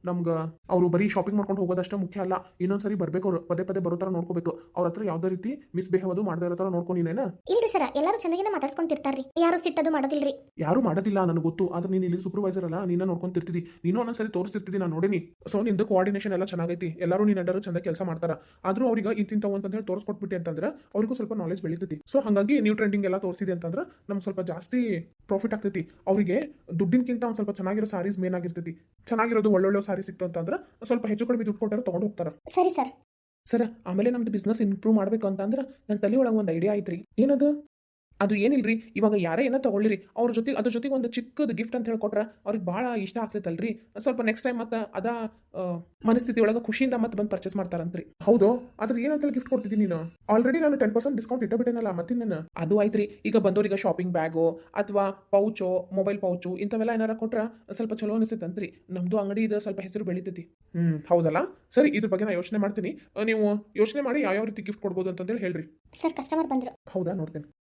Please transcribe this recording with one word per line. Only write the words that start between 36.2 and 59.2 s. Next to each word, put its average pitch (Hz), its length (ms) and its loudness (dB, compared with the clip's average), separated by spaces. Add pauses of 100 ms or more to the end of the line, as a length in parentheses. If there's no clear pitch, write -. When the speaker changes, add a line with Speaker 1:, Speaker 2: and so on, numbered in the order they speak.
Speaker 1:
ಒಂದ್ 202 160 2
ಐಡಿಯಾ 175 240 2
ಐತ್ರಿ. 190 300 -4 (140)
ಏನದು? 285 560 4 (460)
ಅದು 202 140 2
ಏನಿಲ್ರಿ, 226 380 4 (240)
ಇವಾಗ 208 200 4
ಯಾರೇ 175 280 2
ಏನೋ 262 140 0
ತಗೊಳ್ಳಿರಿ, 214 460 2 (120)
ಅವ್ರ 240 160 2
ಜೊತೆ, 226 200 0
ಅದ್ರ 226 180 0
ಜೊತೆಗೆ 240 240 -4
ಒಂದು 240 140 -2
ಚಿಕ್ಕದು 240 460 -2
ಗಿಫ್ಟ್ 226 220 -4
ಅಂತ 226 100 -4
ಹೇಳಿ 226 120 -2
ಕೊಟ್ರ 208 200 -2
ಅವ್ರಿಗೆ 214 460 -4
ಭಾಳ 196 220 -2 (100)
ಇಷ್ಟ 226 220 -4
ಆಗ್ತೈತಲ್ರಿ. 214 640 -4 (180)
ಸ್ವಲ್ಪ 254 240 -2
ನೆಕ್ಸ್ಟ್ 220 260 0
ಟೈಮ್ 247 100 -2
ಮತ್ತೆ 226 180 -4
ಅದ, 202 300 -4 (520)
ಆ, 180 180 -4 (320)
ಮನಸ್ಥಿತಿ 240 320 4
ಒಳಗ 220 180 4
ಖುಷಿಯಿಂದ 240 360 0
ಮತ್ತೆ 226 240 0
ಬಂದು 208 100 0
ಪರ್ಚೇಸ್ 190 280 -4
ಮಾಡ್ತಾರಂತ್ರಿ. 175 500 -4 (160)
ಹೌದು, 226 580 6
ಆದ್ರೆ 233 220 0
ಏನಂತ 294 280 0
ಗಿಫ್ಟ್ 254 180 -4
ಕೊಡ್ತಿದ್ದೀನಿ 208 380 2
ನೀನು? 170 280 -4 (220)
Already 262 260 4
ನಾನು 294 140 4
ಟೆನ್ 214 180 2
ಪರ್ಸೆಂಟ್ 262 220 0
ಡಿಸ್ಕೌಂಟ್ 247 280 -2
ಇಟ್ಟ 226 100 -2
ಬಿಟ್ಟೇನಲ್ಲ, 233 360 0
ಮತ್ತಿನ್ನೇನು? 190 640 -4
ಅದು 170 220 2
ಆಯ್ತ್ರಿ. 208 240 2
ಈಗ 208 340 -2
ಬಂದವ್ರಿಗೆ 196 400 4
ಶಾಪಿಂಗ್ 180 360 -2
ಬ್ಯಾಗು 165 380 2
ಅಥವಾ 196 800 -2
ಪೌಚೋ, 185 600 2
ಮೊಬೈಲ್ 196 260 0
ಪೌಚು 180 380 -2
ಇಂಥವೆಲ್ಲ 220 380 -2
ಏನಾರ 220 200 0
ಕೊಟ್ರ 226 240 -4 (340)
ಸ್ವಲ್ಪ 220 220 -4
ಚಲೋ 214 200 -2
ಅನಿಸ್ತೈತಂತ್ರಿ. 208 760 -4
ನಮ್ದು 180 280 0
ಅಂಗಡಿ 202 240 0